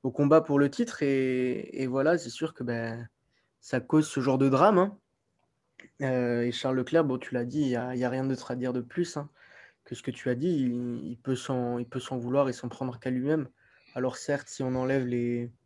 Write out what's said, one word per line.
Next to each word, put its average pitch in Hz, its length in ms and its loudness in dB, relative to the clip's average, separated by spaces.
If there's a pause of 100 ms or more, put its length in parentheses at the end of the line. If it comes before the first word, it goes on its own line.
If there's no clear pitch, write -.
au 131 80 -2
combat 143 320 6
pour 139 160 2
le 143 120 4
titre. 233 320 -4
Et, 127 800 0
et 131 40 -2
voilà, 139 320 2
c'est - 100 -8
sûr - 240 -6
que, - 100 -12
ben, 117 460 -6 (520)
ça 127 200 -2
cause 151 260 2
ce - 140 -4
genre 131 160 2
de 135 140 4
drame, 180 260 6
hein. 196 220 2 (1040)
Euh, 123 400 0
et 120 100 0
Charles 131 240 -2
Leclerc, 151 280 4
bon, 131 120 0
tu - 160 -8
l'as 120 140 -2
dit, 147 160 -2
il 135 60 2
y 123 80 0
a, 123 180 -4
il 123 40 -4
y 123 60 0
a 123 60 2
rien 131 140 -2
d'autre 131 260 -4
à 123 60 -2
dire 123 180 -2
de 123 80 -2
plus, 170 340 -4
hein, 147 140 -8 (540)
que - 100 -10
ce - 80 -14
que - 80 -6
tu - 180 -6
as 127 60 2
dit. 151 160 0
Il, 123 600 -2
il 120 40 -10
peut 135 180 -2
s'en, 123 440 -2
il 120 80 -6
peut - 120 -8
s'en 127 200 -6
vouloir 131 320 2
et - 20 -4
s'en 120 160 -8
prendre 123 320 -6
qu'à 131 80 -6
lui-même. 131 400 0 (460)
Alors 127 240 -4
certes, 143 300 -4
si - 140 -8
on 127 120 -2
enlève 131 320 0
les 120 440 -2 (160)